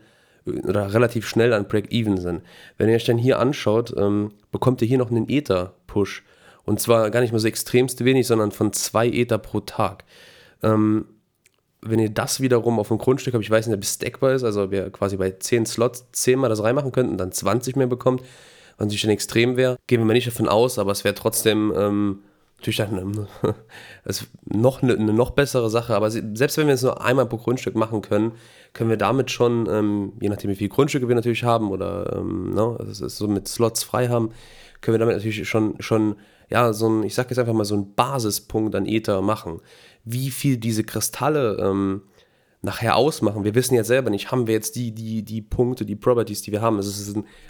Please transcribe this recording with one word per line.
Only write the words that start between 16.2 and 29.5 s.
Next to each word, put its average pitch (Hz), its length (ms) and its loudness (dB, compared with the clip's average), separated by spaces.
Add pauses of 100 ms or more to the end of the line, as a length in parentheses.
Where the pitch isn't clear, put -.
Mal 135 100 2
das 107 140 0
reinmachen 127 300 0
könnt 127 160 2
und 95 100 -2
dann 92 140 -4
zwanzig 123 440 -2
mehr 131 100 2
bekommt, 127 360 0 (560)
was 104 80 0
natürlich 104 160 -2
dann 107 80 2
extrem 117 460 2
wäre, 127 200 2 (100)
gehen 120 140 2
wir 113 40 2
mal 110 80 4
nicht 120 140 2
davon 117 220 -2
aus, 120 300 2
aber 101 140 0
es - 120 -4
wäre 101 100 2
trotzdem, 107 640 2
ähm, 101 440 0 (380)
natürlich - 180 -4
dann, 104 220 -2
ähm, 101 280 -6 (160)
<laughs> 92 120 0 (500)
es - 220 -8 (180)
noch 123 380 0
ne, 123 120 4
eine 107 180 2
noch 120 180 2
bessere 131 380 -2
Sache, 117 260 -2
aber 107 160 2
se-, 113 240 -6
selbst 135 240 -2
wenn 151 100 2
wir 143 60 4
es 120 80 -2
nur - 220 -2
einmal 123 220 2
pro 117 120 -6
Grundstück - 360 -4
machen 110 280 -2
können, 110 300 0 (400)
können 113 180 -2
wir 110 60 2
damit 123 340 0
schon, 120 380 2